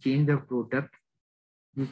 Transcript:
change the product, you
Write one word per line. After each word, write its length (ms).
change 220
the 120
product, 580
you 160